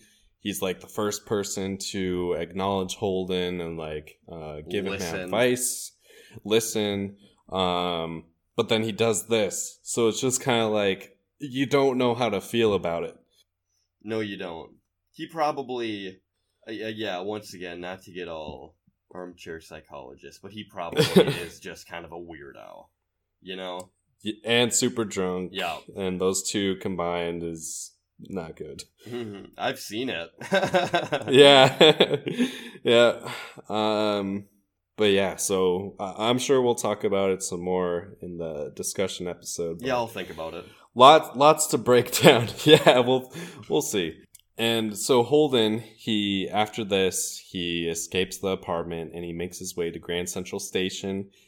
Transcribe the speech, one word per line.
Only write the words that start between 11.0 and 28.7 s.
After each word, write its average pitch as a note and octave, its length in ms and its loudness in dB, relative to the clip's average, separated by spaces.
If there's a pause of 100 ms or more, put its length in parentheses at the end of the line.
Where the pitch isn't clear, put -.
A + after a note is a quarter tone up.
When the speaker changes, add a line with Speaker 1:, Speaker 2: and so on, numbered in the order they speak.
Speaker 1:
you C3+ 260 -4
don't C3+ 320 2
know B2 160 2
how A#2 160 0
to G2+ 100 -2
feel A2+ 340 2
about E2+ 300 -2
it. E2 120 -10 (880)
Speaker 2:
No, A2 160 -4
you G2+ 180 -6
don't. E2+ 400 -12 (340)
He D#3+ 160 -14
probably, A#2+ 920 -6 (460)
uh, A2+ 40 -12
uh, G#2+ 160 -10
yeah, G#2+ 320 -6
once G#2 340 -8
again, F2 280 -12
not F#2 220 -10
to F#2+ 80 -20
get F2 160 -10
all D2+ 480 -12 (380)
armchair F2 480 -14
psychologist, C#2+ 800 -20
but G2 100 -18
he G#2 120 -14
probably G2 400 -4
Speaker 1:
<laughs> D3+ 380 2
Speaker 2:
is E2+ 180 -14
just - 280 -16
kind E2+ 180 -12
of D#2+ 60 -20
a E2+ 60 -14
weirdo, C2+ 720 -18 (540)
you F#2 140 -12
know? F#2 360 -10 (340)
Speaker 1:
Y-, A2 80 -6 (100)
and A#2 300 2
super A2+ 320 0
drunk. F#2 480 -4
Speaker 2:
Yeah. F2 240 -4 (180)
Speaker 1:
And F#2 240 -4
those F#2 300 0
two G2 280 0
combined F2 640 -4
is E2 480 -10 (280)
not F2 360 -10
good. - 280 -14 (240)